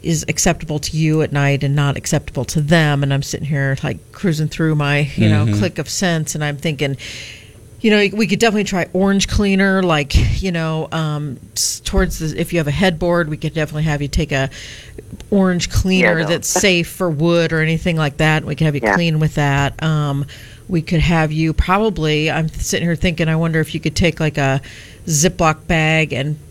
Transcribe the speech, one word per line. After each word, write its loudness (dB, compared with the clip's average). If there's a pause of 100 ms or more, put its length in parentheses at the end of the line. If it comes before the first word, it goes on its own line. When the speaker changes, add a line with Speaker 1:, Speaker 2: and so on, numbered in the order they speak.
Speaker 1:
is -2
acceptable -2
to -6
you 2
at 0
night 2
and 0
not 2
acceptable -4
to -2
them. 4
And 0
I'm 0
sitting -6
here, 0
like, -6
cruising -2
through 0
my, 0
you 4
know, 4
Speaker 2:
Mm-hmm. 2
Speaker 1:
click -2
of -8
scents, -2
and -4
I'm -4
thinking, -2 (880)
you 4
know, 4 (100)
we 2
could 0
definitely 2
try -2
orange 2
cleaner, 2
like, 0 (280)
you -2
know, -2
um, -4 (160)
s-, -4
towards 0
the, -4
if -2
you 2
have 0
a -2
headboard, 0
we -6
could -4
definitely -4
have 0
you -4
take 0
a 0 (840)
orange 2
cleaner 2
Speaker 3:
Yeah, 0
no. -2
Speaker 1:
that's -2
safe 2
for -2
wood 2
or 0
anything 0
like -2
that. 2
We -4
could 0
have 2
you -2
Speaker 3:
Yeah. 2
Speaker 1:
clean 2
with 0
that. 0
Um, 0 (440)
we 0
could 0
have 2
you 0
probably, 0
I'm -2
sitting -4
here 0
thinking, 0
I 2
wonder 0
if -2
you -4
could -4
take, 2
like, 0
a 0 (460)
Ziploc 0
bag 2
and -2 (120)